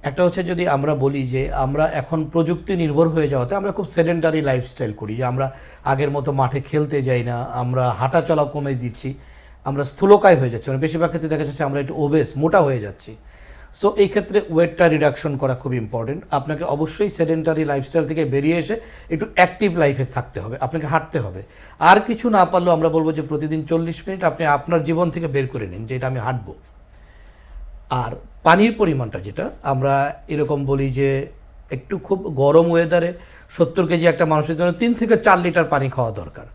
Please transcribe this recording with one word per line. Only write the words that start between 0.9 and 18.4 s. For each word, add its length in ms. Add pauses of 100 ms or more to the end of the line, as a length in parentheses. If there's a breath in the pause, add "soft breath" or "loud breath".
বলি 320
যে 260
আমরা 340
এখন 380
প্রযুক্তি 500
নির্ভর 320
হয়ে 200
যাওয়াতে 280
আমরা 160
খুব 140
সেডেন্টারি 560
লাইফস্টাইল 520
করি, 220
যে 80
আমরা 280 (340 loud breath)
আগের 260
মতো 200
মাঠে 300
খেলতে 400
যাই 220
না, 140 (160)
আমরা 380
হাঁটা 300
চলা 220
কমে 300
দিচ্ছি, 400 (520 soft breath)
আমরা 180
স্থূলকায় 520
হয়ে 140
যাচ্ছি, 200
মানে 120
বেশিরভাগ 280
ক্ষেত্রে 200
দেখা 140
যাচ্ছে 200
আমরা 160
একটু 140 (100)
ওবেস, 340
মোটা 240
হয়ে 180
যাচ্ছি। 360 (680 soft breath)
So 140
এই 120
ক্ষেত্রে 420
ওয়েটটা 400
রিডাকশন 480
করা 180
খুব 180
ইম্পর্টেন্ট। 580
আপনাকে 320
অবশ্যই 460
সেডেন্টারি 560
লাইফস্টাইল 420
থেকে 180
বেরিয়ে 320